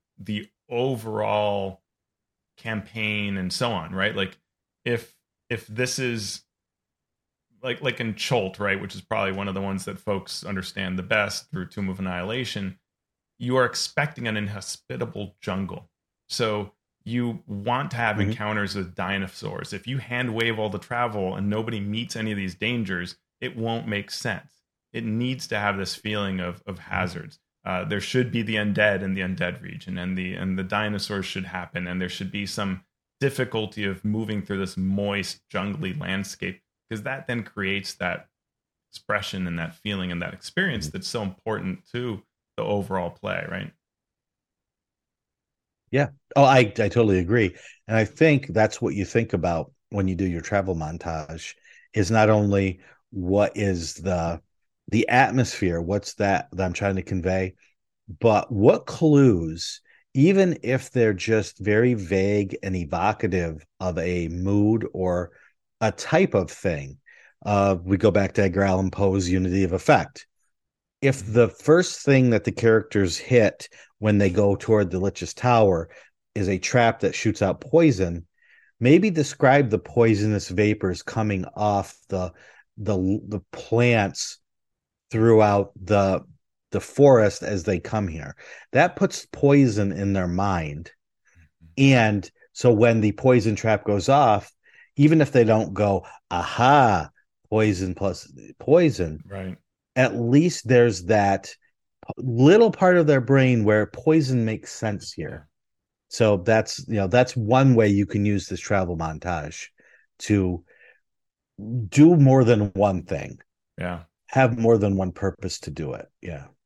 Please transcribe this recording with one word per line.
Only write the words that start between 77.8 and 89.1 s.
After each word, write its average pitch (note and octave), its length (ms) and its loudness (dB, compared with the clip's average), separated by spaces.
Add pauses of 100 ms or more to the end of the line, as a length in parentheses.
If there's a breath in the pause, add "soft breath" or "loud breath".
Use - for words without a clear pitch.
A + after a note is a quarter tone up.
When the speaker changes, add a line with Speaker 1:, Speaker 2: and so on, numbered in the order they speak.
Speaker 2:
maybe F3 320 6
describe C#3+ 600 2
the G#2+ 100 0
poisonous G#2+ 680 2
vapors G2+ 540 0
coming G2+ 420 -4 (120)
off G#2 400 -2 (120)
the, F2+ 240 -6 (460 soft breath)
the, G#2 180 -2 (300)
the G2+ 140 -8 (100)
plants A2+ 880 0 (720)
throughout G#2+ 640 4 (100)
the, G2 420 2 (460)
the G2+ 100 -2
forest B2 600 4
as F#2+ 220 -4
they F#2 160 0
come G#2 260 -4
here. E2 300 -10 (340 loud breath)
That E3+ 240 4
puts - 380 -4